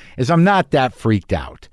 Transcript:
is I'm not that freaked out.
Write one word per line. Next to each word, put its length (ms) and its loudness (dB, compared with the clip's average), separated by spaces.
is 120 -2
I'm 140 2
not 280 2
that 200 0
freaked 400 -2
out. 400 -8